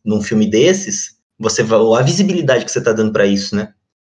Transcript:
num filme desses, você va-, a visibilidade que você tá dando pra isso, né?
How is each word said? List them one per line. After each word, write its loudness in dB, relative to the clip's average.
num -2
filme 0
desses, 0
você -2
va-, 2
a 2
visibilidade 0
que -12
você -4
tá 2
dando -2
pra 2
isso, -2
né? -6